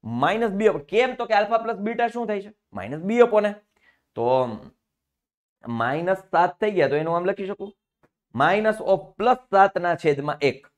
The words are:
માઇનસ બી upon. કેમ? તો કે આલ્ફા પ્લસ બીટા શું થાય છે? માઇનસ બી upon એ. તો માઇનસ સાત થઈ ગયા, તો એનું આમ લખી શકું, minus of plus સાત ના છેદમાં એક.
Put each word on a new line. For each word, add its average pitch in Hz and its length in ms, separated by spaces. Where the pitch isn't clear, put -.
માઇનસ 170 460
બી 202 160
upon. 156 180
કેમ? 247 300
તો 240 120
કે 226 80
આલ્ફા 214 240
પ્લસ 226 180
બીટા 226 320
શું 233 180
થાય 208 160
છે? 208 100
માઇનસ 113 300
બી 220 160
upon 214 320
એ. 202 40
તો 123 340
માઇનસ 135 500
સાત 175 420
થઈ 214 100
ગયા, 170 180
તો 143 80
એનું 165 200
આમ 175 80
લખી 190 220
શકું, 196 260
minus 208 420
of 190 220
plus 240 140
સાત 196 440
ના 175 160
છેદમાં 147 480
એક. - 240